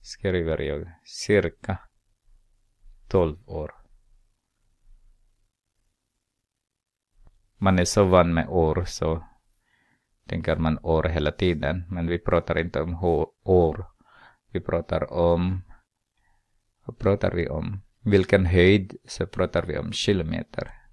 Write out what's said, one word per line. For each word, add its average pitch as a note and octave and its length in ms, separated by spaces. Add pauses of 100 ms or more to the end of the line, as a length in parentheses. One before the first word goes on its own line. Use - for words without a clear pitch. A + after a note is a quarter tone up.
Skriver E2+ 580
jag D2 320 (140)
cirka - 720 (1300)
tolv E2 400
år. D#2 260 (3750)
Man F#2+ 220
är F2+ 60
så G2+ 200
van F2+ 300
med D#2+ 140
år, E2 360
så D#2+ 400 (1000)
tänker E2 300
man D#2+ 260
år D#2+ 220
hela D#2 280
tiden. E2+ 560
Men F2 180
vi E2+ 120
pratar E2+ 400
inte E2 220
om E2+ 140
hå-, E2 380 (100)
år. F2 440 (640)
Vi F2+ 100
pratar E2+ 520
om, F2 500 (1200)
vad - 140
pratar G2 320
vi F2 180
om? E2 340 (180)
Vilken G2 460
höjd, F#2 580
så - 220
pratar F2+ 360
vi E2+ 160
om - 140
kilometer. E2 800 (220)